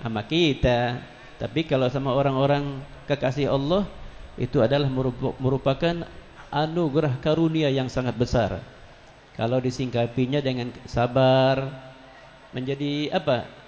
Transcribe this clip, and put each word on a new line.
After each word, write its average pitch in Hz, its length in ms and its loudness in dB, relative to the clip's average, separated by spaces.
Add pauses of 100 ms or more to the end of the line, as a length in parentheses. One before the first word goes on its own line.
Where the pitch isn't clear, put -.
sama 110 160 -4
kita, 127 800 2 (400)
tapi 117 240 -2
kalau 131 240 2
sama 131 240 -2
orang-orang 139 640 2 (320)
kekasih 135 400 0
Allah, 147 400 0 (480)
itu - 240 0
adalah 143 240 4
merupu-, 131 560 -2
merupakan 139 640 0 (480)
anugerah 151 720 0
karunia 160 480 2
yang 131 160 0
sangat 127 240 -2
besar. 110 480 0 (720)
Kalau 117 240 0
disingkapinya 123 840 0
dengan 127 280 -2 (160)
sabar, 131 840 4 (840)
menjadi 139 600 -2
apa? 151 360 0 (180)